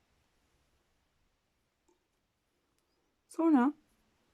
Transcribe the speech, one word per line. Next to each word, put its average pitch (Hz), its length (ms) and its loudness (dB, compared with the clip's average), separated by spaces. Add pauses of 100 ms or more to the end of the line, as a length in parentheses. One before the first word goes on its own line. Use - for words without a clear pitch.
(3250)
Sonra 294 460 0 (600)